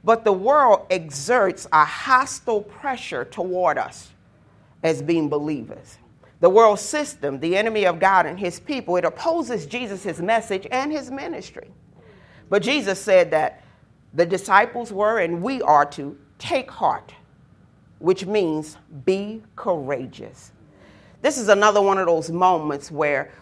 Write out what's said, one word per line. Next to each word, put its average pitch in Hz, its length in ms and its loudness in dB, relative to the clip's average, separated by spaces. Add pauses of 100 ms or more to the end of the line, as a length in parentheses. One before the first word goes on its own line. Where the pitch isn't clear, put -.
But 226 220 2
the 202 80 4
world 233 560 4
exerts 185 840 -2
a 151 140 6
hostile 254 760 -2
pressure 208 640 -8
toward 180 540 -2
us - 340 -10 (720)
as 156 180 0
being 156 280 0
believers. 147 680 -6 (440)
The 170 80 8
world 208 280 8
system, 143 640 -6
the 170 160 -2
enemy 214 300 0
of 170 140 0
God 190 280 4
and 170 100 -8
his 180 220 -6
people, 233 380 -4
it 175 80 0
opposes 247 600 -4
Jesus, 196 380 -8
his 165 180 -6
message, 208 480 -2
and 269 220 -4
his 269 180 -8
ministry. 277 640 -12 (800)
But 202 120 2
Jesus 196 380 -2
said 180 320 4
that 151 320 -2 (500)
the 165 120 2
disciples 214 680 2
were, 208 260 0
and 170 220 -2
we 254 200 -4
are 147 260 4
to, 143 300 -12 (200)
"Take 262 340 -4
heart," - 420 -4 (840)
which 180 260 0
means 160 520 -4 (280)
be 208 380 -4 (120)
courageous. 131 960 -8 (720)
This 294 160 0
is 214 120 0
another 208 320 6
one 196 160 2
of 190 80 -2
those 165 240 0
moments 165 640 0
where 147 400 -2 (100)